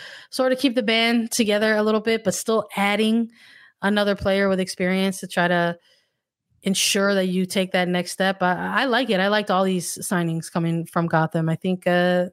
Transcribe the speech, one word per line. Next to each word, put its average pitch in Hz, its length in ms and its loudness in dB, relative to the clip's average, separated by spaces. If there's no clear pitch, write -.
sort 262 220 0
of 254 80 -2
keep 247 160 0
the 247 80 0
band 226 480 0
together 214 440 2
a 214 80 2
little 214 180 2
bit, 226 220 0
but 185 100 0
still 220 420 -2
adding 220 560 0
another 202 340 2
player 196 340 0
with 185 100 0
experience 190 600 -2
to 190 80 -12
try 175 200 0
to 175 300 0
ensure 196 500 0
that 190 140 0
you 185 180 0
take 185 280 -2
that 180 160 2
next 180 240 -2
step. 190 280 -2
I, 180 420 0
I - 20 0
like 240 240 0
it. 190 100 2
I 190 80 2
liked 208 240 0
all 190 140 2
these 185 360 -4
signings 170 480 -2
coming 165 360 -2
from 170 220 -2
Gotham. 160 420 0
I 160 80 0
think, 185 280 -4
uh, 180 480 2